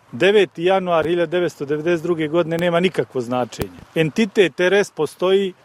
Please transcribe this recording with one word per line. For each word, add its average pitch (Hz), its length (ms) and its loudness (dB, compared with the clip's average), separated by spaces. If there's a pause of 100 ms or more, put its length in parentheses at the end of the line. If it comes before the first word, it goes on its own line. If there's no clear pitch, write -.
(120)
deveti 180 520 2
januar 180 440 0
hiljadu 170 240 -2
devetsto 170 340 -2
devedeset 151 380 -2
druge 160 240 -2
godine 160 300 0
nema 170 220 0
nikakvo 160 420 -2
značenje. 117 560 -4 (180)
Entitet 170 640 0
R 180 140 2
S 202 180 2
postoji 185 640 -2 (120)